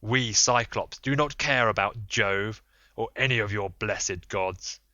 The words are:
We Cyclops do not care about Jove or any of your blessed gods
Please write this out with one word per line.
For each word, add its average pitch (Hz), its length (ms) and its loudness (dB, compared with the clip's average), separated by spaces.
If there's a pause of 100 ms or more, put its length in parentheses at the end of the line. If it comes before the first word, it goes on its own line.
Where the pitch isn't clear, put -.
We 117 320 0
Cyclops 117 640 2
do 135 160 -2
not 147 220 0
care 127 320 2
about 104 380 0
Jove 101 540 0 (360)
or 113 180 -4
any 127 240 2
of 104 140 0
your 101 160 -2
blessed 95 580 -4
gods 95 520 -4 (140)